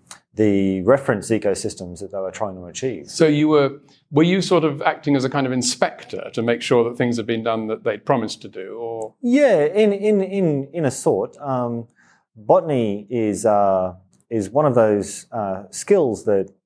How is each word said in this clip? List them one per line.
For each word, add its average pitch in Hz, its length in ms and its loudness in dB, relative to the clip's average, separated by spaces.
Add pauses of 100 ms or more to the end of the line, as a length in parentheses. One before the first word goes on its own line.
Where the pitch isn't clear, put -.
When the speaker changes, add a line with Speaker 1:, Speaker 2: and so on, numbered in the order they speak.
(360)
Speaker 1:
the 98 460 2
reference 117 480 0
ecosystems 95 680 -4
that 95 120 -14
they 101 60 -8
were 95 140 -6
trying 98 240 -8
to 90 100 -14
achieve. 98 420 -8
Speaker 2:
So 160 200 2
you 151 200 2
were, 143 320 2 (300)
were 147 140 4
you 180 180 2
sort 175 220 2
of 139 180 -2
acting 151 340 0
as 127 80 2
a 131 60 0
kind 135 160 -2
of 127 80 -2
inspector - 800 -4
to 117 80 -4
make 120 220 0
sure 120 260 4
that 120 80 -10
things 120 200 0
had 110 100 -4
been 113 160 -2
done 113 240 -2
that 110 160 -6
they'd 104 200 -4
promised 113 380 -2
to 107 60 -16
do, 98 280 -12
or? 113 460 -10
Speaker 1:
Yeah, 240 440 4
in, 202 280 2
in, 202 280 0
in, 175 520 -2
in 165 120 -2
a 123 60 0
sort. 120 460 -2
Um, 120 500 -6 (480)
botany 117 760 2
is, 107 340 0
uh, 98 480 2 (380)
is 104 180 -2
one 139 160 2
of 131 80 2
those, 107 580 2
uh, 98 380 -6
skills 143 560 0
that, 98 260 0 (140)